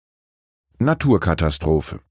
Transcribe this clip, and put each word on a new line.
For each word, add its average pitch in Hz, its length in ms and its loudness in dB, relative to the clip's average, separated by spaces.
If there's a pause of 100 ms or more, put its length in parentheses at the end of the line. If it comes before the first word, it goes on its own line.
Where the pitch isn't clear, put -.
(800)
Naturkatastrophe. 82 1200 0 (100)